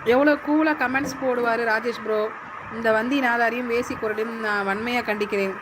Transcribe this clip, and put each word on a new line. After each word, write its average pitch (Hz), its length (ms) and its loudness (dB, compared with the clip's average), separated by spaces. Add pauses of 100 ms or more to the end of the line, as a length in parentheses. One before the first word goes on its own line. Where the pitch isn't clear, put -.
எவ்வளோ 277 300 6
கூலா 302 420 2
கமெண்ட்ஸ் 269 480 -2
போடுவாரு 233 420 0
ராஜேஷ் 226 380 -2
ப்ரோ. 214 260 0 (440)
இந்த 226 180 0
வந்தி 247 300 2
நாதாரியும் 240 480 2
வேசி 240 300 -2
குரலையும் 220 400 -4
நான் 208 280 0
வன்மையா 226 360 0
கண்டிக்கிறேன். 202 580 -2